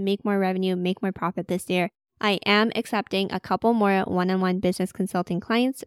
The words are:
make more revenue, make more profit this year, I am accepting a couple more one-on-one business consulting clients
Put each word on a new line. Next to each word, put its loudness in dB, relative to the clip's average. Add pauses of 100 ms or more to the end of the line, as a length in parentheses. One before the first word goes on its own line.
make 0
more 2
revenue, 0
make -2
more -2
profit -4
this -4
year, 0 (300)
I 0
am 4
accepting -2
a -6
couple 0
more 4
one-on-one 0
business 0
consulting -4
clients 0